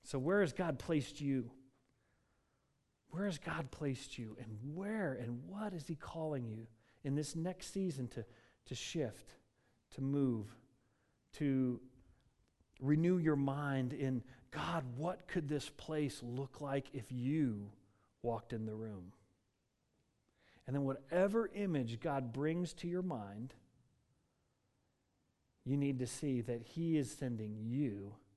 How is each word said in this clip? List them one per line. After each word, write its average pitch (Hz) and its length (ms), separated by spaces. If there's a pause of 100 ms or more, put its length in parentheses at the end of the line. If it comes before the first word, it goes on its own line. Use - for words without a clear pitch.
So - 140
where 175 240
has 165 100
God 165 280
placed 151 420
you? 135 300 (1600)
Where 180 160
has 180 120
God 156 320
placed - 480
you? 110 220
And 110 360
where 196 380
and 120 340
what 202 260
is 160 140
He 175 60
calling 151 540
you 110 180 (380)
in 139 100
this 151 220
next 170 360
season 151 380
to, 113 160 (400)
to - 80
shift, - 600 (560)
to - 100
move, 135 460 (840)
to 131 460 (1040)
renew 160 380
your 156 160
mind 139 580
in, 131 300 (260)
"God, 160 340 (140)
what 170 300
could 156 200
this 143 220
place 151 540
look 127 380
like 139 320
if 127 180
you 123 580 (540)
walked 117 300
in 110 120
the 110 80
room?" 107 400 (1500)
And 127 100
then 139 80
whatever 190 720
image 143 460
God 139 340
brings 160 400
to - 140
your 180 160
mind, 113 500 (2000)
you 135 140
need 139 220
to 123 80
see 131 340
that 117 220
He 165 340
is 131 140
sending 110 480
you 107 560 (220)